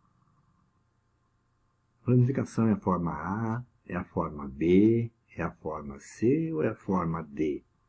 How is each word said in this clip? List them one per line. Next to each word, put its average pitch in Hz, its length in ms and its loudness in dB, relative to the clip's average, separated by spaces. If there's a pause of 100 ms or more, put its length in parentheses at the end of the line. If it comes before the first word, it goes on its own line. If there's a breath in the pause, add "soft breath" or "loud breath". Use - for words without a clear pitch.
(2000)
A - 60 -20
planificação 123 600 2
é 110 60 4
a 98 80 0
forma 87 320 0
A, 110 520 -4 (220)
é 95 80 -8
a 87 80 -4
forma 76 460 -6
B, 98 640 4 (240)
é 87 60 -4
a 82 100 -4
forma 73 480 -10
C 160 520 0
ou 156 120 -2
é 113 60 0
a 110 40 -4
forma 85 480 -2
D? 73 400 -4 (260)